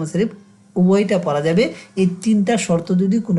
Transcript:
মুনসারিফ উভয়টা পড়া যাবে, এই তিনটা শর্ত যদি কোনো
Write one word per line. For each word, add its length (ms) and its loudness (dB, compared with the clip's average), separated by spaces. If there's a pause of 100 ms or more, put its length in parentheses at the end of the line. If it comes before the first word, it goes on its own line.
মুনসারিফ 280 -2 (480)
উভয়টা 400 2 (100)
পড়া 200 -2
যাবে, 180 2 (360)
এই 60 4 (160)
তিনটা 320 2 (120)
শর্ত 220 -2 (140)
যদি 140 0 (100)
কোনো 120 0